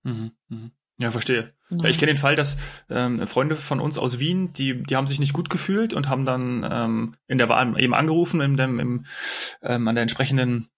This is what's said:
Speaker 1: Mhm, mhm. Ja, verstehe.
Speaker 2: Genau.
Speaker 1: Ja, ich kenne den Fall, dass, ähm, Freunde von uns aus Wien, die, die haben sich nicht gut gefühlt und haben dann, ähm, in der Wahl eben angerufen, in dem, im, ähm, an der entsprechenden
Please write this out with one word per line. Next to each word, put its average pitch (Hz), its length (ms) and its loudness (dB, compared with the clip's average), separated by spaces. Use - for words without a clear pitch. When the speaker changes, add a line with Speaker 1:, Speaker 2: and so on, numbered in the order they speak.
Speaker 1:
Mhm, 113 280 -6
mhm. 113 240 -14
Ja, 120 120 0
verstehe. 113 420 -2
Speaker 2:
Genau. 170 140 -2
Speaker 1:
Ja, 165 60 4
ich - 80 2
kenne 151 160 4
den 143 60 0
Fall, 143 160 2
dass, 143 220 0
ähm, 123 360 -2
Freunde 147 300 0
von 147 240 -4
uns 143 180 -2
aus 123 220 -2
Wien, 175 340 -2
die, 131 300 -4
die 131 120 -2
haben 135 120 2
sich 139 120 -2
nicht 143 140 0
gut - 160 -2
gefühlt 214 440 0
und 143 140 -2
haben 135 180 0
dann, 127 440 0
ähm, 113 460 -2
in 123 120 2
der 117 100 4
Wahl 120 320 4
eben 123 140 2
angerufen, 165 440 2
in 139 160 2
dem, 131 240 0
im, 123 260 -2
ähm, 120 240 0
an 117 80 2
der 117 80 2
entsprechenden 127 760 0